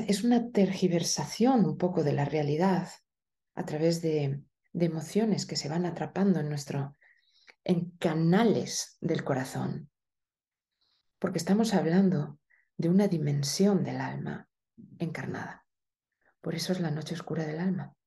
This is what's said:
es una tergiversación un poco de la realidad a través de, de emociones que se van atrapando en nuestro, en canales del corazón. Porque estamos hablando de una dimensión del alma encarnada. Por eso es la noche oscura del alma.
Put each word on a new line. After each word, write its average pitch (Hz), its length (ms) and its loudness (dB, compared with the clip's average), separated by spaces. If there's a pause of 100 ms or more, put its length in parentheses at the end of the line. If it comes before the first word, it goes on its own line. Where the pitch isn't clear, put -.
es 202 160 0
una 240 280 2
tergiversación 185 1120 2
un 151 120 -2
poco 180 260 0
de 143 100 2
la 139 100 0
realidad 151 640 0 (680)
a - 100 -6
través 165 360 0
de, 147 400 0 (300)
de 175 140 0
emociones 170 600 -2
que 147 120 -6
se - 100 -6
van 170 180 -2
atrapando 170 540 0
en 147 80 -2
nuestro, 143 480 -6 (680)
en 175 320 0
canales 165 1040 2
del 156 240 -2
corazón. 131 640 -4 (1300)
Porque 185 200 -2
estamos 202 340 2
hablando 165 680 2 (380)
de 165 100 0
una 190 220 4
dimensión 151 760 2
del 131 160 -4
alma 135 480 -8 (520)
encarnada. - 640 -8 (760)
Por 160 160 -6
eso 170 160 -4
es 185 80 -4
la 165 120 -2
noche 156 240 -6
oscura 160 300 -6
del 156 140 -6
alma. 175 340 -4 (140)